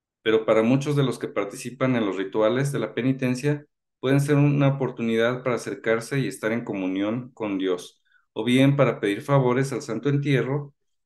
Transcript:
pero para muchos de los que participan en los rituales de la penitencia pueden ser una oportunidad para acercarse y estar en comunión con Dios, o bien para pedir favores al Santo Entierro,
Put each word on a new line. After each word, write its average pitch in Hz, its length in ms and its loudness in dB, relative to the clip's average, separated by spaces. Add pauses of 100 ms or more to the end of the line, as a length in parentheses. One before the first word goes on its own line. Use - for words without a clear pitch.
(220)
pero 110 240 2
para 110 180 4
muchos 139 340 2
de 139 60 2
los 120 140 -2
que - 120 -6
participan 123 640 -4
en 110 100 0
los 95 120 -2
rituales 110 560 0
de 117 60 -4
la 110 140 -4
penitencia 131 720 -2 (360)
pueden 135 180 2
ser 143 160 2
una 143 320 4
oportunidad 120 760 0
para 123 120 0
acercarse 113 640 -2
y 120 80 0
estar 107 240 -4
en 117 140 -4
comunión 101 680 -4
con 101 240 -6
Dios, 92 460 -4 (300)
o 113 100 -6
bien 131 320 4
para 120 240 2
pedir 101 220 -2
favores 135 500 2
al 113 100 -6
Santo 117 280 -4
Entierro, 143 640 -2 (320)